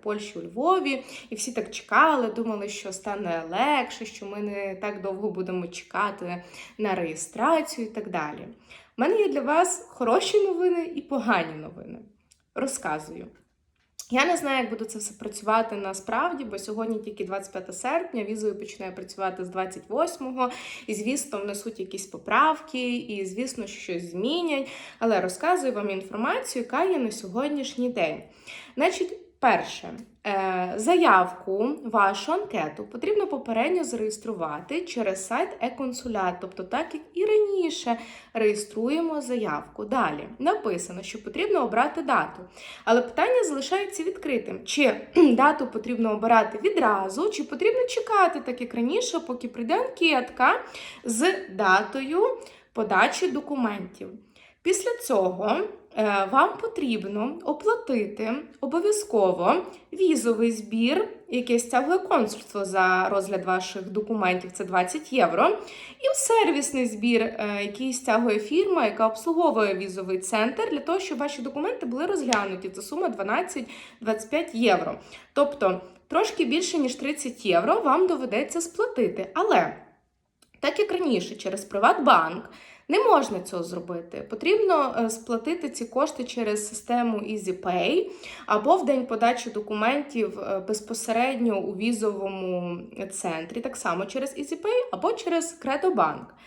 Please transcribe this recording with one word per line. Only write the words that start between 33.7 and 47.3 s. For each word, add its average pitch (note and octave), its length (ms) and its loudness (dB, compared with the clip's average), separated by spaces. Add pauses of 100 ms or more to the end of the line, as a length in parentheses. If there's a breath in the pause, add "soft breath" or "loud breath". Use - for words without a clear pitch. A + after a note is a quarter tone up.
зареєструвати G#3+ 960 -6
через G#3 460 -4
сайт C4+ 220 -2 (120)
е-консулят, A#3+ 800 -4
тобто F#3+ 220 -10
так, D4+ 300 -4
як D#4 100 -10 (100)
і F#4 120 0
раніше G4 760 2 (340 loud breath)
реєструємо A#3 880 0
заявку. G#3+ 640 -4
Далі G3+ 420 0 (120)
написано, G3+ 640 -2
що - 220 -12
потрібно F#4+ 400 0
обрати A#3+ 380 2
дату, A3 400 0 (440 loud breath)
але A#3 160 6
питання A4 420 4
залишається F4 600 -2
відкритим: D4 600 -4
чи - 420 2
<clears throat> - 80 -4
дату C#4+ 520 8
потрібно A3+ 440 -2
обирати G#3+ 520 4
відразу, A#3+ 640 2
чи G4+ 140 -4